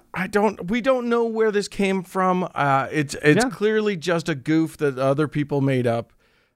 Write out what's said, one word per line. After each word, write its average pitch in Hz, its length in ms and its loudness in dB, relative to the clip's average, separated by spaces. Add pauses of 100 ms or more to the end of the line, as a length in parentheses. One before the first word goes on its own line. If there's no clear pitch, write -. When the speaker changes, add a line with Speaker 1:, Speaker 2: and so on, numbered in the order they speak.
(160)
Speaker 1:
I 180 120 -4
don't, 202 440 0
we 240 100 0
don't 247 280 0
know 233 160 2
where 220 260 0
this 202 160 -2
came 190 340 0
from. 185 540 0
Uh, 135 360 0
it's, 147 300 -2
it's 160 220 6
Speaker 2:
Yeah. 262 80 0
Speaker 1:
clearly 214 460 0
just 165 320 -2
a 160 60 -2
goof 156 420 0
that 139 200 -2
other 139 300 0
people 143 340 -2
made 131 240 2
up. 117 260 -2 (440)